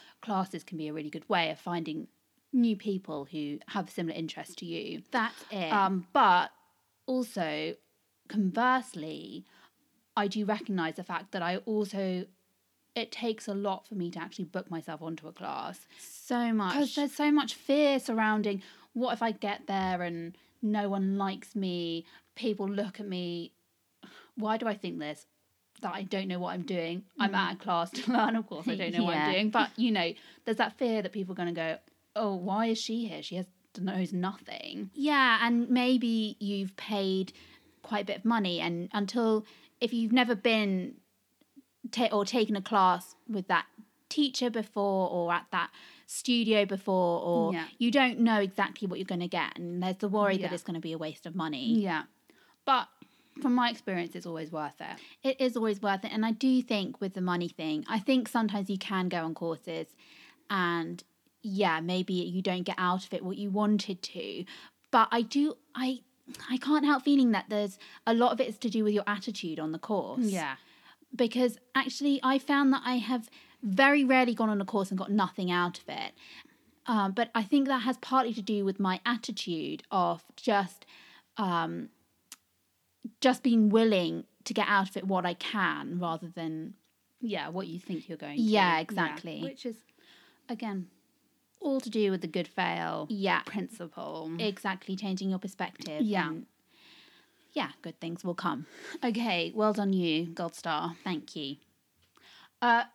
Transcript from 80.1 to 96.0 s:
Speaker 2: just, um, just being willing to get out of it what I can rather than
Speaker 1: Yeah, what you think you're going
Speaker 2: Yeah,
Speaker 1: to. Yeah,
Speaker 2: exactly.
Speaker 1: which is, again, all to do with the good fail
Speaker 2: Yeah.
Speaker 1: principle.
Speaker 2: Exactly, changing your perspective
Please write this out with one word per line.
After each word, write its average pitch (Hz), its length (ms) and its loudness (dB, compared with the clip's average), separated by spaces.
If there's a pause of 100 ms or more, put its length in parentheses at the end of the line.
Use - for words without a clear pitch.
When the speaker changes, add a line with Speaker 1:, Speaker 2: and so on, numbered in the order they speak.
Speaker 2:
just, 202 500 0 (520)
um, 170 520 -2 (1300)
just 254 240 2
being 226 260 6
willing 196 560 4 (200)
to - 80 -6
get 208 160 0
out 196 200 2
of - 80 -10
it 190 80 -8
what 185 200 0
I 175 80 -2
can 165 680 -2
rather 165 300 -4
than 165 440 -8 (480)
Speaker 1:
Yeah, 175 280 -4
what 185 180 -6
you 170 120 -10
think 180 300 -8
you're 160 80 -10
going 147 200 -10
Speaker 2:
Yeah, 233 60 2
Speaker 1:
to. 202 320 4
Yeah, 156 40 2
Speaker 2:
exactly. 160 640 -4
Speaker 1:
which 269 240 -10
is, 226 180 -10 (680)
again, 202 400 -6 (720)
all 269 180 0
to 247 100 -8
do 208 220 2
with 180 100 -2
the 175 60 -6
good 170 200 -2
fail 170 640 -2
Speaker 2:
Yeah. 196 340 0
Speaker 1:
principle. 160 960 -8
Speaker 2:
Exactly, 196 560 -4
changing 190 340 -4
your 185 100 0
perspective 190 640 -8